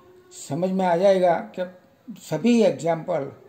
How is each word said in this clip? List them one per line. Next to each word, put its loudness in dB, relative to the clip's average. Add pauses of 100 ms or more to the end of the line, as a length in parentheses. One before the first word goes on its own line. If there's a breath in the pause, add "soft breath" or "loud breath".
(380)
समझ -4
में 0
आ 2
जाएगा 4 (200)
कि -8 (560)
सभी 0
example -2 (180)